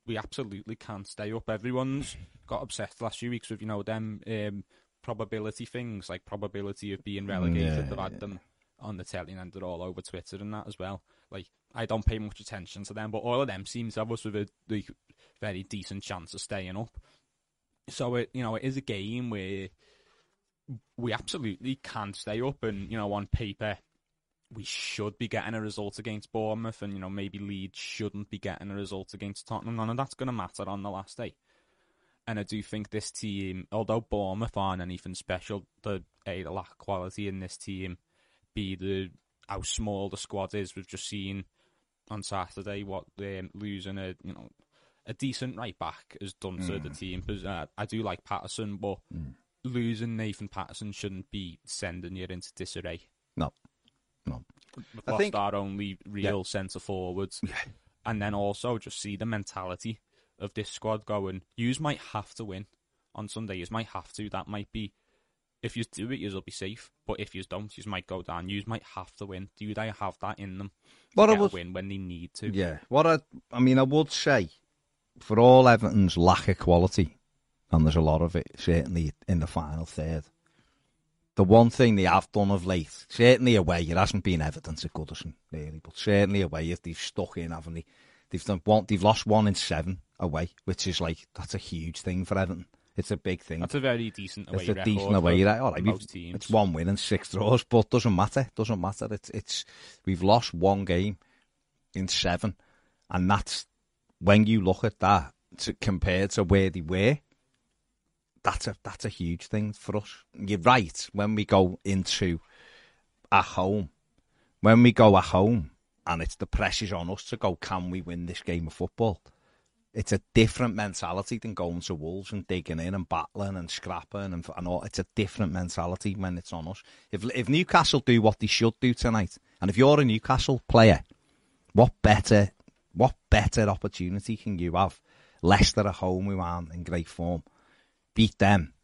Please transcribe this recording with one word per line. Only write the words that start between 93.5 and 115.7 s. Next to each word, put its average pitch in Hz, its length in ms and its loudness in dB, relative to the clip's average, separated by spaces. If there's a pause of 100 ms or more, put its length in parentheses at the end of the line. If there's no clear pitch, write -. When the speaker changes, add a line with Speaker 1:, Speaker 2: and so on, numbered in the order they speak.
Speaker 1:
That's 120 140 -4
a 143 40 -2
very 117 320 0
decent 101 380 -12
away 98 120 -4
Speaker 2:
It's 90 80 -2
a 104 40 0
Speaker 1:
record 95 120 -4
Speaker 2:
decent 101 260 2
Speaker 1:
for 101 60 6
Speaker 2:
away, 87 260 6
right? 107 160 4
All 127 120 2
right, 80 120 -4
Speaker 1:
most 104 180 2
Speaker 2:
we've, - 60 -16
Speaker 1:
teams. 87 280 -12
Speaker 2:
it's - 140 -10
one 104 240 4
win 85 160 0
and 101 100 0
six - 320 -2
draws, 104 320 2
but 113 280 4
doesn't 117 240 4
matter, 107 400 2
doesn't 104 260 -2
matter. 98 300 -4
It's, - 200 -10
it's, - 340 -8 (400)
we've 90 180 0
lost 110 300 6
one 95 320 4
game 92 320 0 (800)
in 95 120 -2
seven, 90 480 0 (540)
and 90 200 2
that's, - 380 0 (520)
when 104 280 8
you 110 140 4
look 92 240 2
at - 140 -4
that 95 340 4 (240)
to, - 160 -6
compared 95 580 0
to 104 120 2
where 95 260 6
they 87 120 -4
were, 95 360 2 (1300)
that's - 240 0
a, 101 160 -4
that's - 220 -8
a 107 40 -4
huge 85 380 -4
thing 104 260 -2
for - 240 -6
us. - 260 -8 (100)
You're 101 260 -2
right, 110 540 4
when 104 220 0
we 107 100 0
go 95 400 6
into 92 540 0 (920)
at 98 140 6
home, 95 440 0 (720)
when 113 220 10
we 120 80 12
go 107 260 10
at 92 80 4
home, 95 460 2 (340)